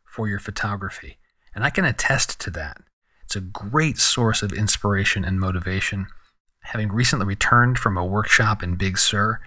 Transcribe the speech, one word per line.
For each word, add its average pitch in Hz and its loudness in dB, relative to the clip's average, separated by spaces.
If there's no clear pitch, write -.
for 110 -6
your 98 -4
photography. 101 -8
And 107 -6
I 143 0
can 185 0
attest - 0
to - -8
that. 73 -10
It's - -6
a 101 -4
great 120 -2
source - 2
of 101 -2
inspiration 98 0
and 95 0
motivation. 95 -2
Having 110 -4
recently 117 2
returned 120 6
from 98 0
a 90 0
workshop 104 2
in 87 -2
Big 95 -2
Sur, 101 0